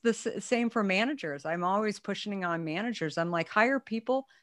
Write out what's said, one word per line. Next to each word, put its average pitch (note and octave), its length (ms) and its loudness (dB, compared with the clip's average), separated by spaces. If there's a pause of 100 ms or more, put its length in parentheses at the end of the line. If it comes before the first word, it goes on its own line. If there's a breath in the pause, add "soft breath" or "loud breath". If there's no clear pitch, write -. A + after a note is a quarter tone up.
the A#3 80 4
s-, - 340 -4
same A#3 260 2
for A3+ 120 0
managers. F#3+ 640 0
I'm E3+ 200 -2
always G3+ 340 2
pushing G3 460 -4
on E3 200 -2
managers. E3 540 -2
I'm E3+ 120 0
like, E3+ 180 0
"Hire B3 320 4
people. B3 460 -2 (160)